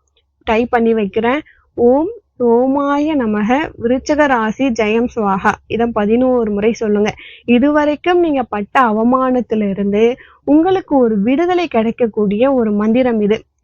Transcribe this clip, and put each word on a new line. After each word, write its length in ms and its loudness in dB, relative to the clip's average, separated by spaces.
டைப் 280 -2
பண்ணி 220 2
வைக்கிறேன். 480 -2
"ஓம் 360 2
சோமாய 760 0
நமக 540 -2
விருச்சிக 440 0
ராசி 400 -2
ஜெயம் 480 0
சுவாகா." 360 -2
இத 200 -2
பதினோரு 640 0
முறை 220 0
சொல்லுங்க. 400 -2
இதுவரைக்கும் 760 2
நீங்க 240 0
பட்ட 380 -2
அவமானத்திலிருந்து 1300 0
உங்களுக்கு 540 2
ஒரு 240 2
விடுதலை 460 0
கிடைக்கக்கூடிய 840 0
ஒரு 180 0
மந்திரம் 500 0
இது. 220 -2